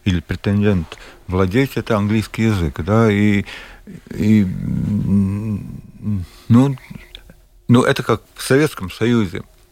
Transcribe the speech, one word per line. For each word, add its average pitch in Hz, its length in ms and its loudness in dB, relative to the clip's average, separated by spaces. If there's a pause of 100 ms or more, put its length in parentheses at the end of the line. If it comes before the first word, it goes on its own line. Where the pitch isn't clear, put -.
или 90 140 0
претендент 101 800 -2 (300)
владеть, 95 500 0
это 113 200 -2
английский 104 460 -2
язык, 95 400 0
да, 110 280 4
и, 101 340 2 (680)
и, 107 320 4
м, 101 1400 -2 (680)
ну, 131 260 4 (920)
ну, 120 160 6
это 139 200 0
как 117 180 -2 (140)
в - 60 -14
Советском 131 500 0
Союзе, 110 520 -2 (280)